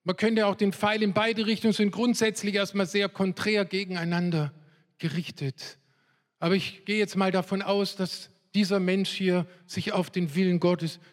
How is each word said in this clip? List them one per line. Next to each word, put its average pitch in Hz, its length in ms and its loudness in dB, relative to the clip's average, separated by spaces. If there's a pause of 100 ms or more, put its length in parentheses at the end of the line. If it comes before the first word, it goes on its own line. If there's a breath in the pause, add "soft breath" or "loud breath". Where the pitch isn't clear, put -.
man 180 140 -4
könnte 214 280 2
auch 196 100 2
den 196 160 2
Pfeil 214 300 0
in 208 120 2
beide 220 340 0
Richtungen, 220 260 2
sind 208 160 2
grundsätzlich 214 640 0
erstmal 196 320 0
sehr 202 240 0
konträr 196 560 0
gegeneinander 175 880 -2 (460 soft breath)
gerichtet. - 800 -6 (600)
Aber 170 140 2
ich - 300 -6
gehe 208 120 -2
jetzt 202 200 -2
mal 190 160 2
davon 190 280 0
aus, 196 360 0
dass - 320 -6 (260)
dieser 202 240 4
Mensch 185 300 2
hier 180 360 2 (200 loud breath)
sich - 260 -6
auf 190 180 0
den 165 260 -2
Willen 180 260 4
Gottes 175 400 0 (120 soft breath)